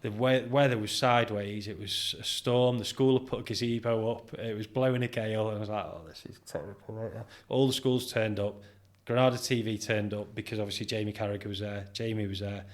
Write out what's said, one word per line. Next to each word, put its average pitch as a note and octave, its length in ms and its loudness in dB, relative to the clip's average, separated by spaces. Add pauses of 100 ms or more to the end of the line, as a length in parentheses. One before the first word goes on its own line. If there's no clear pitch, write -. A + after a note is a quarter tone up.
The A#2 100 -4
we-, B2+ 320 4
weather B2+ 360 4
was G#2 140 -2
sideways. G#2+ 720 2
It G#2 120 -8
was - 420 -4
a - 40 -12
storm. B2 540 2
The G#2+ 60 -2
school C3 340 4
had B2+ 80 -2
put A2+ 140 -4
a - 20 -8
gazebo A#2 720 0
up. - 220 -8
It A2 220 -6
was G#2+ 100 -6
blowing B2+ 360 2
a A#2+ 60 0
gale. A2 400 0
And G#2+ 80 -2
I G#2 40 -4
was G#2+ 80 -4
like, G#2 160 -2
Oh, - 240 -10
this - 180 -18
is - 200 -16
terrible. - 480 -10
Right A2 200 -8
now. A2+ 120 -10 (220)
All C3+ 180 6
the C3 60 4
schools B2+ 400 0
turned A2 260 2
up. G#2 240 -2 (440)
Granada B2 320 4
T B2 240 0
V G#2+ 160 -2
turned G#2 340 0
up G#2 220 -6
because A2 240 -6
obviously G2+ 280 -4
Jamie G#2+ 280 -2
Carragher G#2 320 -2
was G2+ 140 -6
there. G2+ 320 -6
Jamie A2 340 -2
was G2 140 -4
there. G2+ 340 -6